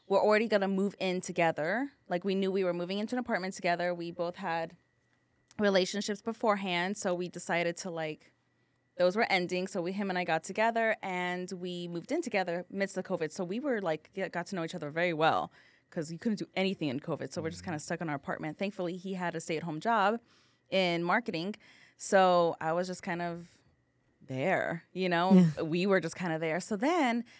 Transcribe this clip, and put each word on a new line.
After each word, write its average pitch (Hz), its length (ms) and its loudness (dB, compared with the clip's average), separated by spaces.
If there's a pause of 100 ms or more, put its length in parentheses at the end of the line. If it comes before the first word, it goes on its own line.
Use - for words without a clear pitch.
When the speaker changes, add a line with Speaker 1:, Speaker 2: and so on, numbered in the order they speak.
Speaker 1:
were 196 120 4
already 214 280 6
gonna 202 180 4
move 196 320 0
in 185 220 -2
together. 175 720 0 (160)
Like, 180 160 -2
we 196 100 0
knew 190 160 2
we 190 140 2
were 175 80 2
moving 175 260 -4
into 220 160 -4
an 247 60 -2
apartment 190 340 -4
together. 175 400 0
We 170 160 -6
both 175 260 -6
had 165 380 -4 (840)
relationships 202 640 2
beforehand, 196 760 0
so 180 180 0
we 175 140 -2
decided 170 500 -2
to, 190 120 -8
like, 160 420 -6 (640)
those 180 200 4
were 220 140 2
ending. 180 360 0
So 196 160 -4
we, 175 100 -4
him 202 180 -2
and 180 80 -2
I 180 60 -2
got 160 200 0
together, 226 580 2
and 180 500 -4
we 175 360 -6
moved 170 220 -8
in 320 120 0
together 180 480 -2
midst 196 280 -4
of 185 60 -4
covid. 160 260 -4
So 190 140 -6
we 196 160 -4
were, 262 220 -2
like, 160 320 -4
get, 190 180 -6
got 175 160 -4
to 190 80 -6
know 165 80 -2
each 165 100 -6
other 151 160 -8
very 170 220 2
well 151 400 4 (380)
'cause 165 220 -6
you 165 60 -8
couldn't 214 200 -2
do - 160 -6
anything 190 340 0
in 131 120 -2
covid. 135 320 -6
So 170 100 -4
we're 160 80 -4
just 170 120 -10
Speaker 2:
Mm-hmm. 185 100 -8
Speaker 1:
kinda 151 80 -4
stuck 170 200 -6
in 170 80 -4
our 147 60 -2
apartment. 151 440 -6
Thankfully, 190 380 -4
he 190 180 -8
had 175 200 -4
a 165 60 -6
stay-at-home 160 400 -4
job 220 400 2 (500)
in 175 320 2
marketing. 185 540 0 (420)
So 180 640 6
I 160 120 0
was 180 140 0
just 180 160 -8
kind 175 200 -4
of 170 240 -6 (800)
there, 143 680 0
you 185 160 -2
know? 180 380 6 (100)
Speaker 3:
Yeah. - 60 -4
Speaker 1:
We 175 240 0
were 190 140 4
just 160 160 -4
kinda 165 220 -2
there. 160 220 -2
So 214 160 -4
then 247 480 0 (160)